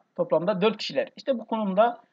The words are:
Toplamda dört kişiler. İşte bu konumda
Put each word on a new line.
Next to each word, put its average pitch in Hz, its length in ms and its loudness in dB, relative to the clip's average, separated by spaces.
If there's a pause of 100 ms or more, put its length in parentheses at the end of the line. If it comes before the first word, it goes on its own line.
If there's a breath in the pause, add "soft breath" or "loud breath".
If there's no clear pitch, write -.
(160)
Toplamda 175 460 0
dört 214 160 2
kişiler. 135 400 -4
İşte 262 220 -4
bu 214 60 -12
konumda 220 680 0